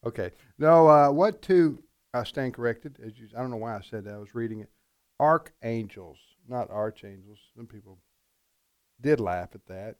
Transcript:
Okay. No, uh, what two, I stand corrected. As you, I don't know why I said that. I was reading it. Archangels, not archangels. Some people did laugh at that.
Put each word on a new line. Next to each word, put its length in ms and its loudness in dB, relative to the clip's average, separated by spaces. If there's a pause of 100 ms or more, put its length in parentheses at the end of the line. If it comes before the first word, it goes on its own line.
Okay. 260 -8 (260)
No, 300 6
uh, 240 8
what 300 0
two, 420 2 (300)
I 100 -6
stand 300 -8
corrected. 520 -6
As 120 -18
you, 180 -20
I 60 -10
don't 100 -8
know 60 -10
why 180 -10
I 60 -12
said 240 -14
that. 100 -14
I 20 -16
was 180 -18
reading 240 -8
it. 100 -18 (500)
Archangels, 960 -4 (300)
not 240 -8
archangels. 680 -10 (180)
Some 120 -20
people 320 -20 (1000)
did 200 0
laugh 340 -6
at 140 -20
that. 320 -16